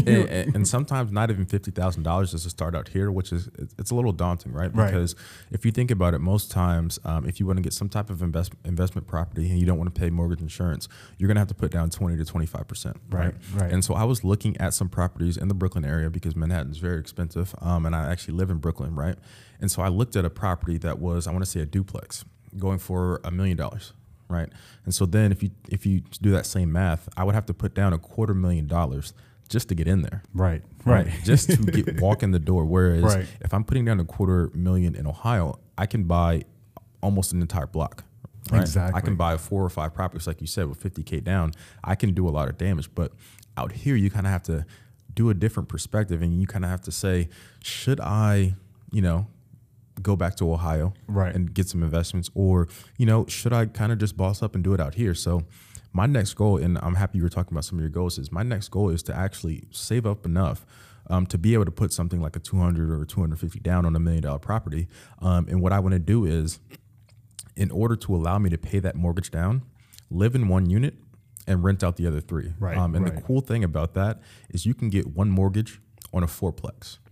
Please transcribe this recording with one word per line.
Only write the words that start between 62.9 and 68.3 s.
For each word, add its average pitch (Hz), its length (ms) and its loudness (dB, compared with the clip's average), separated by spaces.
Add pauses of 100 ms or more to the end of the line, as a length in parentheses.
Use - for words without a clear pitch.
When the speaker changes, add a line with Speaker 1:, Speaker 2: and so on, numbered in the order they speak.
Speaker 1:
or 76 120 -2
a 78 40 -4
two - 140 -4
hundred 80 200 0
fifty 82 180 -6
down 90 260 2
on 82 120 2
a - 20 2
million 82 240 2
dollar 71 160 -4
property. 85 480 -4 (320)
Um, 90 300 4
and 90 120 2
what 92 120 4
I 98 80 4
wanna 95 180 2
do 98 260 2
is, 80 360 0 (960)
in 95 140 0
order 113 260 0
to 101 180 -2
allow 85 240 2